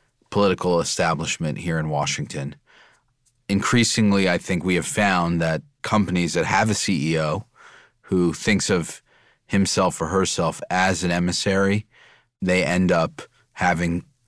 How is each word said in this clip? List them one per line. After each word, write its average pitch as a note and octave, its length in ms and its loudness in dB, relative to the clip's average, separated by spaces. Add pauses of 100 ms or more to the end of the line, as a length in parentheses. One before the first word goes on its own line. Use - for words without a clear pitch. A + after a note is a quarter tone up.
(300)
political F2+ 500 2
establishment D#2+ 800 -2
here D#2+ 200 -4
in D#2 120 -4
Washington. D2 640 -6 (920)
Increasingly, G2+ 800 2
I F2 120 2
think F2 260 -4
we F#2 100 2
have E2 120 -2
found F2 520 0
that D#2+ 220 -2 (220)
companies F2+ 500 0
that E2+ 120 0
have G#2+ 260 2
a - 20 2
C D#2+ 400 -2
E D#2+ 60 0
O D#2 260 -2 (560)
who F2 320 0
thinks G2+ 380 0
of E2+ 320 -2 (420)
himself G2 560 0
or E2 60 -2
herself F2 540 0 (100)
as F#2 320 2
an F2+ 80 0
emissary, G2 760 0 (560)
they F#2 240 2
end F2+ 260 2
up D#2+ 300 0 (320)
having F2 500 -2 (240)